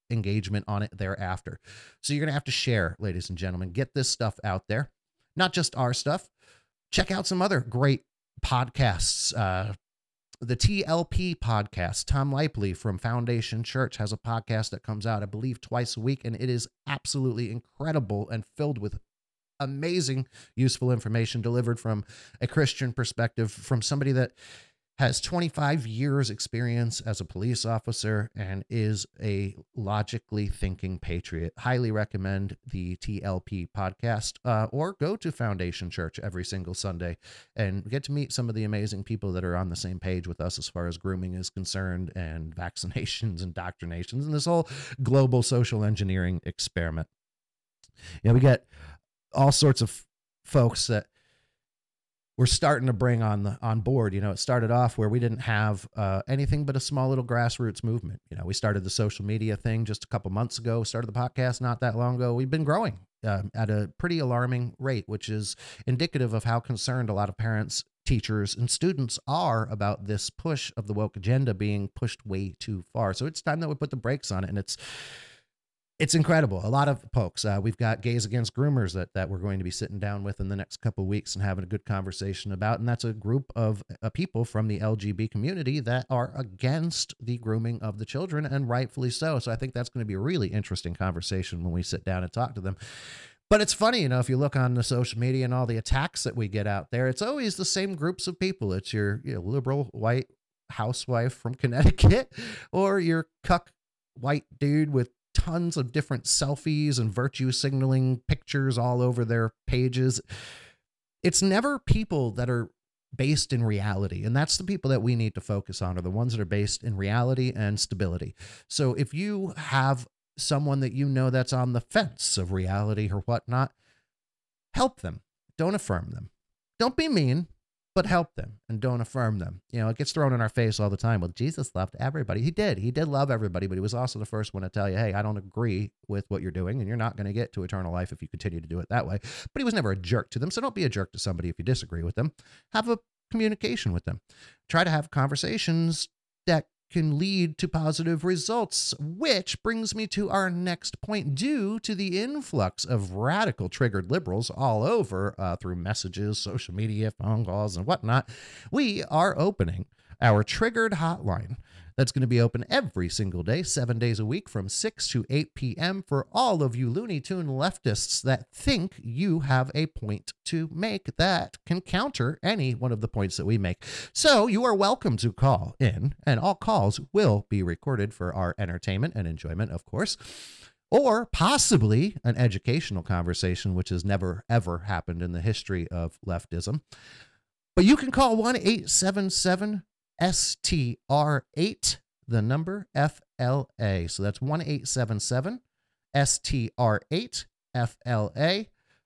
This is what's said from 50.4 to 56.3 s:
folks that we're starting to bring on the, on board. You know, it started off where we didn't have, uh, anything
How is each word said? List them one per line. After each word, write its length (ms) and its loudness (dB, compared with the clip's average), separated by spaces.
folks 420 4
that 200 0
we're 80 6
starting 420 4
to 60 4
bring 280 4
on 220 2
the, 180 -2
on 200 2
board. 320 2
You 80 0
know, 100 0
it 80 -6
started 320 2
off 260 4
where 120 2
we 100 2
didn't 200 0
have, 560 0
uh, 320 0
anything 360 2